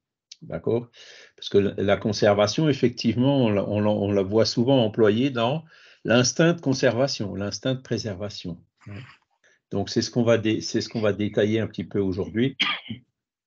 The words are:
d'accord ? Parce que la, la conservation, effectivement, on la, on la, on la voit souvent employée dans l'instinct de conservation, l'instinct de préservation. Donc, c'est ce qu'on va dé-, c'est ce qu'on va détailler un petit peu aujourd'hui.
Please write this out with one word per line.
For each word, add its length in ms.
d'accord ? 460
Parce 140
que 80
la, 200
la 200
conservation, 720
effectivement, 760
on 40
la, 180
on 120
la, 100
on 220
la 120
voit 220
souvent 380
employée 480
dans 320
l'instinct 500
de 80
conservation, 720
l'instinct 420
de 60
préservation. 800
Donc, 180
c'est 120
ce 100
qu'on 120
va 140
dé-, 240
c'est 200
ce 80
qu'on 120
va 120
détailler 460
un 80
petit 180
peu 140
aujourd'hui. 580